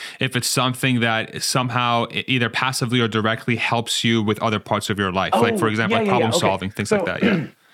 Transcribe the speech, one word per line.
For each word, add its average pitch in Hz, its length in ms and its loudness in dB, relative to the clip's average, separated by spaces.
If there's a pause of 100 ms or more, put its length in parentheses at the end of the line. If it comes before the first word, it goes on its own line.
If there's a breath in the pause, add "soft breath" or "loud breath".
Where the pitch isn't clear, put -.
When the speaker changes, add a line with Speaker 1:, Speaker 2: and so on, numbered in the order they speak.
(220 loud breath)
Speaker 1:
if 127 160 -2
it's 117 100 -2
something 127 540 0
that 113 420 0
somehow 120 680 0
e-, 98 160 -4
either 120 220 0
passively 127 520 0
or 113 80 2
directly 110 480 0
helps - 480 -2
you 113 180 4
with 104 180 0
other 107 180 0
parts - 300 -2
of 101 80 -2
your 98 140 0
life. 90 240 0
Like, - 240 2
for - 60 2
Speaker 2:
Oh, 110 40 2
Speaker 1:
example, 113 280 0
Speaker 2:
yeah, - 20 2
Speaker 1:
like, - 80 0
Speaker 2:
yeah, 196 60 0
Speaker 1:
problem 120 180 2
Speaker 2:
yeah. - 60 2
Okay. 107 100 2
Speaker 1:
solving, 95 240 0
things 104 180 -4
Speaker 2:
So, 214 140 4
Speaker 1:
like - 20 -4 (140)
that, - 40 0
yeah. 190 240 2 (260 soft breath)